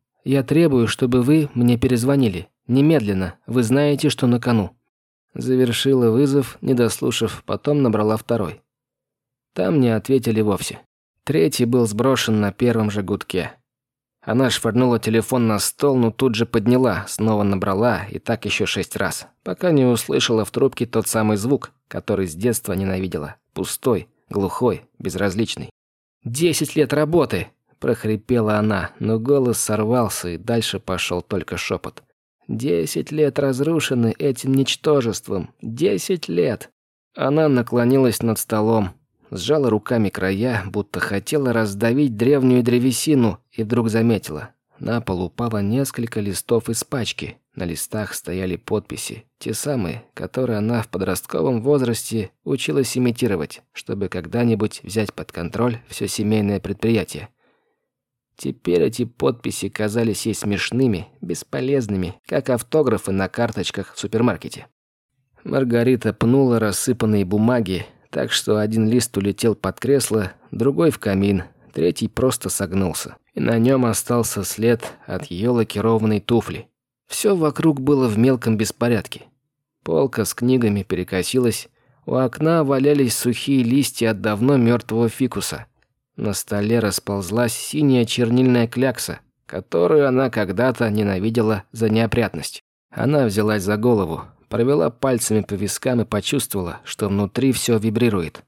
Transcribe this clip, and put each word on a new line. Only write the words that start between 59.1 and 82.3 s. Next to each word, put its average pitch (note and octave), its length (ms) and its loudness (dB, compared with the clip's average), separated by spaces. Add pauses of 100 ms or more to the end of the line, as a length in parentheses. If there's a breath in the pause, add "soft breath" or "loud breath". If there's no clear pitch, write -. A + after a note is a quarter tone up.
казались G#2+ 560 -2
ей G#2+ 80 -2
смешными, G#2 720 -2 (140)
бесполезными, G#2 1040 -4
как - 240 -4
автографы B2 640 0
на F#2+ 160 0
карточках G#2+ 640 -6
в - 40 -18
супермаркете. G#2 680 -2 (760)
Маргарита A#2+ 720 2
пнула B2 460 4
рассыпанные G#2+ 680 0
бумаги, G#2 600 0 (240)
так D#2 220 -4
что G#2+ 260 0
один G#2+ 300 2
лист A#2 280 0
улетел G2+ 380 0
под - 260 -6
кресло, A2+ 520 0 (180)
другой C#3 400 2
в - 80 -2
камин, G2 460 2 (280)
третий F2 360 0
просто A#2+ 420 -2
согнулся. F#2 640 -4 (180)
И - 60 -6
на A2+ 180 2
нём B2 280 4
остался A2+ 580 -2
след A#2 400 0 (220)
от - 200 -8
её G#2 260 -2
лакированной A2 680 2
туфли. - 480 -2 (380)
Всё G3+ 300 0
вокруг D3+ 440 2
было C3+ 280 2
в G#2 100 0
мелком A#2+ 380 2
беспорядке. A2 640 -2 (640)
Полка A#2+ 400 0
с - 100 -6
книгами A#2+ 480 2
перекосилась, F#2 880 -2 (380)
у - 80 -2
окна D3+ 500 2